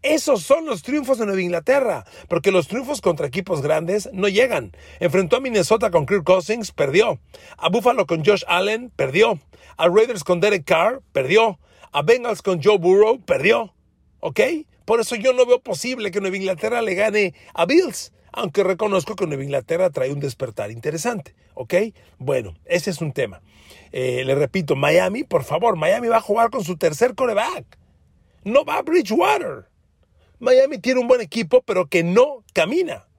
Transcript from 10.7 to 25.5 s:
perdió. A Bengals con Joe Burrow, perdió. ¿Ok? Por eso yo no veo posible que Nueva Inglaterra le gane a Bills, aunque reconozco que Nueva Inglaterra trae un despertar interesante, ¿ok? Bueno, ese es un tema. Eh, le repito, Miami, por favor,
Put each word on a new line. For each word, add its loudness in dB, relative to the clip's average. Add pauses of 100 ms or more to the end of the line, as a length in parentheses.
perdió. 2 (340)
A 0
Bengals 0
con -2
Joe 6
Burrow, 4
perdió. 0 (460)
¿Ok? -4 (440)
Por 0
eso -4
yo 0
no 4
veo 4
posible -6
que -4
Nueva -4
Inglaterra -4
le -4
gane 0 (200)
a 0
Bills, 0 (200)
aunque -2
reconozco -2
que -2
Nueva -6
Inglaterra -2
trae -4
un -8
despertar -8
interesante, -8 (200)
¿ok? -8 (440)
Bueno, -4 (100)
ese -2
es -8
un -6
tema. -6 (500)
Eh, -4
le 0
repito, -2
Miami, 2
por -2
favor, 0